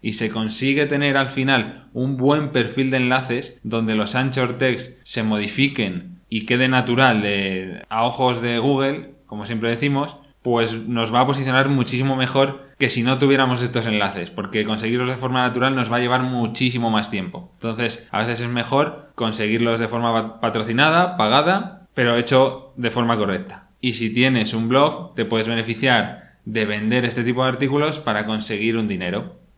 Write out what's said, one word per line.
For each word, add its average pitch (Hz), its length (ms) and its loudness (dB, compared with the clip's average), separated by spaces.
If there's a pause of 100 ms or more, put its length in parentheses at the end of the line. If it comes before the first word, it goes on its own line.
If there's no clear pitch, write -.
y 107 100 -4
se 110 160 -2
consigue 127 560 -2
tener 143 320 0
al 135 120 0
final 131 640 -2
un 131 240 -2
buen 143 320 2
perfil 131 400 0
de 131 80 0
enlaces 127 640 -2
donde 113 320 -2
los 104 200 -2
anchor 127 440 0
text 127 440 -2
se - 200 -6
modifiquen 107 1040 -2
y 110 160 -4
quede 123 240 2
natural 123 540 4
de, 95 680 -2
a 113 160 0
ojos 120 380 0
de 120 160 -2
Google, 135 560 0 (100)
como 104 220 -12
siempre 113 240 -2
decimos, 139 460 -2 (260)
pues 117 320 2
nos 113 380 -2
va 120 80 4
a 131 60 4
posicionar 135 420 0
muchísimo 135 460 0
mejor 135 520 0 (120)
que 131 100 2
si 117 140 0
no 131 160 0
tuviéramos 131 440 4
estos 123 240 -2
enlaces, 101 440 -2
porque 104 340 -4
conseguirlos 113 440 -2
de 127 80 -4
forma 127 260 -2
natural 123 320 0
nos 120 160 -2
va 120 60 0
a 123 40 2
llevar 123 220 2
muchísimo 120 680 0
más 104 200 2
tiempo. 92 440 -6
Entonces, 117 580 -6
a - 60 -2
veces 113 220 -2
es 120 80 -4
mejor 123 680 -2
conseguirlos 113 680 0
de 113 80 -2
forma 117 240 0
pa-, 113 280 -2
patrocinada, 135 760 2
pagada, 147 800 2
pero 120 220 2
hecho 131 600 2
de 120 140 -2
forma 117 260 0
correcta. 98 540 -4 (100)
Y 123 140 0
si 110 160 -2
tienes 120 420 2
un 113 160 -2
blog, 139 460 2
te 113 100 -2
puedes 110 240 0
beneficiar 113 960 0
de 110 220 -2
vender 110 380 0
este 117 200 -2
tipo 123 180 0
de 131 60 2
artículos 143 500 0
para 107 280 -2
conseguir 110 500 -2
un 113 100 0
dinero. 95 540 -6 (180)